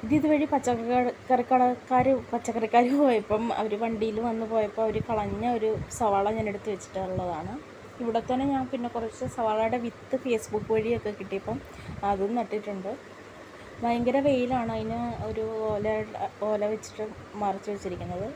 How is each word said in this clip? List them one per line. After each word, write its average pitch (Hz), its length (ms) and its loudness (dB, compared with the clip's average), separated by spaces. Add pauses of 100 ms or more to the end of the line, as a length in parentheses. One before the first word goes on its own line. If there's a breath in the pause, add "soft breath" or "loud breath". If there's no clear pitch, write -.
ഇത് 220 120 -2
ഇതുവഴി 302 340 6
പച്ചക്കറി 240 440 2
കട-, 247 200 2 (140)
കറിക്കടക്കാര്, 254 800 4 (220)
പച്ചക്കറിക്കാര് 233 580 4 (120)
പോയപ്പം, 220 420 4 (160)
അവര് 208 220 0
വണ്ടിയിൽ 220 440 -2
വന്ന് 226 240 -2
പോയപ്പോൾ 220 360 2
അവര് 214 220 0
കളഞ്ഞ 208 360 -2 (140)
ഒരു 220 120 2 (280)
സവാള 202 400 4
ഞാൻ 220 140 0
എടുത്ത് 202 200 -6
വെച്ചിട്ടുള്ളതാണ്. 185 840 -4 (480)
ഇവിടെ 226 260 2
തന്നെ 262 260 2
ഞാൻ 262 180 0
പിന്നെ 240 240 -4
കുറച്ച് 226 300 -6 (100)
സവാളയുടെ 220 480 2
വിത്ത് - 400 -6
Facebook 220 500 0
വഴിയൊക്കെ 220 460 0
കിട്ടിയപ്പം 196 380 -4 (520 loud breath)
അതും 202 280 2
നട്ടിട്ടുണ്ട്. 208 540 -4 (920)
ഭയങ്കര 240 440 4
വെയിലാണ്, 247 520 2
അതിന് 226 220 -4 (300)
ഒരു 220 160 -2 (240)
ഓല, 208 160 0 (640)
ഓല 208 120 2 (120)
വെച്ചിട്ട് 214 320 -8 (380)
മറച്ച് 196 300 -2
വെച്ചിരിക്കുന്നത്. 180 600 -6